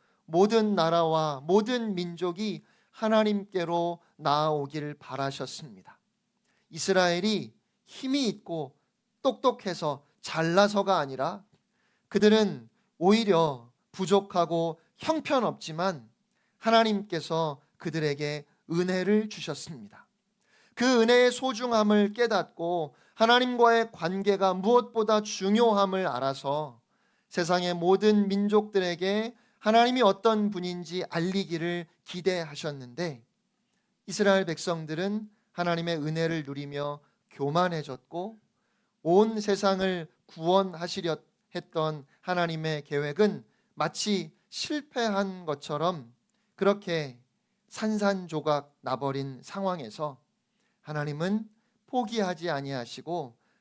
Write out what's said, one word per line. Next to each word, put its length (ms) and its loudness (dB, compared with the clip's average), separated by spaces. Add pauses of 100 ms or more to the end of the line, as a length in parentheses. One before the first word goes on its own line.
(260)
모든 480 4
나라와 680 2
모든 520 0
민족이 720 -6 (260)
하나님께로 1120 0 (160)
나아오길 800 -2
바라셨습니다. 1040 -10 (720)
이스라엘이 840 0 (320)
힘이 440 -4
있고 460 -8 (460)
똑똑해서 840 -2 (180)
잘나서가 760 2
아니라, 460 -4 (640)
그들은 600 2 (300)
오히려 760 2 (200)
부족하고 880 0 (180)
형편없지만 1120 -2 (480)
하나님께서 1040 0 (160)
그들에게 680 -4 (240)
은혜를 580 0
주셨습니다. 800 -14 (640)
그 300 4
은혜의 280 6
소중함을 840 2
깨닫고 840 -2 (180)
하나님과의 760 4
관계가 640 0
무엇보다 680 2
중요함을 840 2
알아서 760 -4 (460)
세상의 480 -2
모든 520 4
민족들에게 1080 0 (240)
하나님이 420 4
어떤 480 4
분인지 580 -6
알리기를 800 -2 (180)
기대하셨는데, 1200 -6 (840)
이스라엘 380 4
백성들은 840 -4 (220)
하나님의 460 -2
은혜를 480 -2
누리며 540 -6 (300)
교만해졌고, 1080 -4 (640)
온 360 6
세상을 720 0 (160)
구원하시려 920 -2 (360)
했던 520 -6 (160)
하나님의 640 -4
계획은 600 0 (300)
마치 580 -2 (160)
실패한 960 -4
것처럼 640 -4 (440)
그렇게 640 -2 (480)
산산조각 1120 -2
나버린 640 -6
상황에서 760 -8 (600)
하나님은 680 -4 (380)
포기하지 640 -4
아니하시고 840 -8 (260)